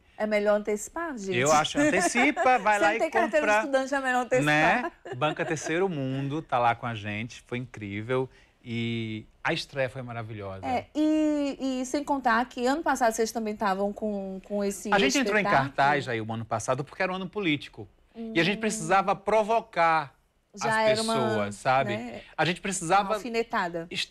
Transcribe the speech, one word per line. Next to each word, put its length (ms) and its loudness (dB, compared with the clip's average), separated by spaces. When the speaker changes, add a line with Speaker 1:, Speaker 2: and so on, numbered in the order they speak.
Speaker 1:
É 120 -4
melhor 320 4
antecipar, 580 -4
gente? 180 -4
Speaker 2:
Eu 160 4
acho, 280 4
antecipa, 800 4
Speaker 1:
<laughs> 20 2
Speaker 2:
vai 180 2
Speaker 1:
Você 60 2
Speaker 2:
lá 60 6
Speaker 1:
não 60 2
Speaker 2:
e 40 0
Speaker 1:
tem 100 0
carteira 380 2
de 60 6
Speaker 2:
compra, 60 6
Speaker 1:
estudante, 360 0
é 40 0
melhor 260 0
antecipar. 580 4
Speaker 2:
né? 80 -4
Banca 260 0
Terceiro 460 -2
Mundo 520 -4
tá 180 -2
lá 160 4
com 100 -10
a 80 -4
gente, 540 -8
foi 100 -6
incrível. 720 -4
E 600 -4
a 80 0
estreia 380 -4
foi 140 -12
maravilhosa. 600 -10
Speaker 1:
É, 200 -4
e, 600 0
e 40 -4
sem 180 -4
contar 420 2
que 220 -4
ano 160 2
passado 280 2
vocês 200 0
também 240 -4
estavam 360 0
com, 540 -6
com 180 -2
esse 300 -4
Speaker 2:
A 60 6
gente 180 2
entrou 200 2
em 40 2
Speaker 1:
espetáculo. 340 2
Speaker 2:
cartaz 320 2
aí 140 -2
o 100 -6
ano 140 -6
passado 380 -2
porque 180 -8
era 100 0
um 40 -4
ano 120 -6
político. 640 -4
E 240 -4
a 40 4
gente 140 0
Speaker 1:
Hum. 40 -10
Speaker 2:
precisava 540 2
provocar 1000 2
Speaker 1:
Já 160 -4
Speaker 2:
as 220 4
Speaker 1:
era 100 2
uma, 140 0
Speaker 2:
pessoas, 400 -2
sabe? 420 2
Speaker 1:
né, 240 -10
Speaker 2:
A 80 2
gente 160 -2
precisava 480 2
Speaker 1:
uma 60 0
alfinetada. 760 -4
Speaker 2:
es-, 220 -4